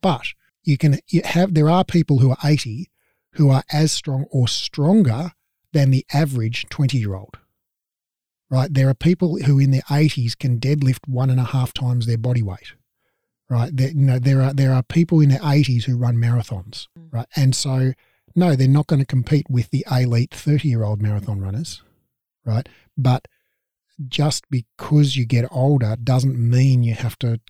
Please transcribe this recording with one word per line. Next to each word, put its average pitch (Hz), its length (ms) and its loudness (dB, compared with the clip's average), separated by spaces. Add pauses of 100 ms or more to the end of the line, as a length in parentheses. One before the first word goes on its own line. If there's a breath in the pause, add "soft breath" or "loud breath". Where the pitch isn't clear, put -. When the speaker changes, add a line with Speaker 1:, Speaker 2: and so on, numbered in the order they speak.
Speaker 1:
But 170 240 -2 (380)
you 143 160 0
can, 147 180 2 (120)
you 165 140 0
have, 180 300 0
there 151 160 2
are 175 160 2
people 151 320 2
who 127 140 4
are 131 120 -2
eighty 147 460 -2 (440)
who 147 160 4
are 135 220 2
as 156 200 0
strong 139 400 -6
or 123 160 2
stronger 156 840 0 (400)
than 139 180 4
the 131 200 0
average 127 580 -2
twenty-year-old, 104 680 -4 (1120)
right? 131 240 -2
There 135 160 2
are 135 60 0
people 175 480 0
who 135 160 4
in 139 100 4
their 131 220 0
eighties 139 420 0
can 123 260 -2
deadlift 131 480 -2
one 131 220 -2
and 127 100 2
a 127 60 0
half 127 260 -2
times 123 360 -2
their 117 100 -2
body 120 240 -2
weight, 95 320 -8 (720)
right? 120 240 -2
There, 131 180 -2
you 151 120 -2
know, 131 160 4
there 135 240 2
are, 135 140 0
there 135 180 2
are 127 80 2
people 165 400 2
in 147 80 6
their 131 160 0
eighties 131 400 2
who 127 100 -2
run 120 200 0
marathons, 117 720 -4 (100)
Speaker 2:
Mm. 165 140 -20
Speaker 1:
right? 117 240 -8
And 131 200 2
so, 131 380 -2 (420)
no, 170 200 2
they're 131 120 2
not 143 200 2
gonna 135 180 0
compete 135 460 0
with 123 180 -2
the - 220 -4
elite 123 420 0
thirty-year-old 117 680 -2
marathon 104 420 -4
runners, 104 420 -8 (600)
right? 113 240 -4 (300 soft breath)
But 127 300 -2 (800)
just 143 420 -4
because 139 680 0
you 123 80 -2
get 120 260 0
older 127 500 0
doesn't 127 360 0
mean 123 460 2
you 117 100 0
have 113 260 -6
to 117 300 -4